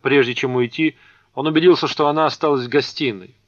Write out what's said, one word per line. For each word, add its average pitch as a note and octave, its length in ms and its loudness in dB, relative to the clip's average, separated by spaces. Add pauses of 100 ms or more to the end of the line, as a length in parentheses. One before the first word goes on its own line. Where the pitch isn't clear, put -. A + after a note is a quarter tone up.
Прежде C3 320 2
чем B2+ 220 -4
уйти, B2+ 400 -2 (380)
он C#3 120 -4
убедился, D#3+ 420 4
что D3 200 -2
она D#3 180 0
осталась C3+ 400 -2
в - 20 -12
гостиной. B2 680 -4 (140)